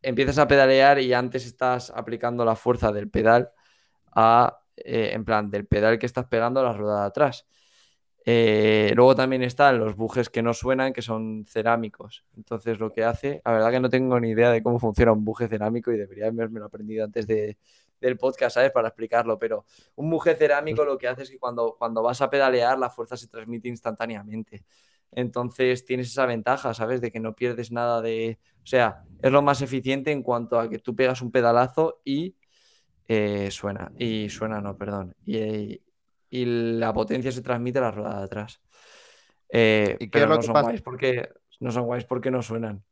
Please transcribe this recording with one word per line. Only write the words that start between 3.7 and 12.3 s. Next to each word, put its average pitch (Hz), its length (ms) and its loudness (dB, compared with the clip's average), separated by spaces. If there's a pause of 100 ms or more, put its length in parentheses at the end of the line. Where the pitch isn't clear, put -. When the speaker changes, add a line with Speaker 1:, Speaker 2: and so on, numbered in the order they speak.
Speaker 1:
a, 117 440 6 (160)
eh, 113 380 -4
en 110 140 -6
plan, 107 240 0
del 101 160 -6
pedal 110 320 4
que 123 80 -4
estás 123 200 -4
pegando 120 340 0
a - 20 2
la 123 100 0
rueda 104 300 -2
de 101 60 0
atrás. 135 380 -2 (800)
Eh, 107 680 4
luego 123 220 8
también 131 260 0
están 127 360 4
los 110 160 -2
bujes 113 360 -2
que 117 120 -2
no 117 120 0
suenan, 131 400 -2
que 123 80 -8
son 110 440 -8
cerámicos. 113 800 -4 (120)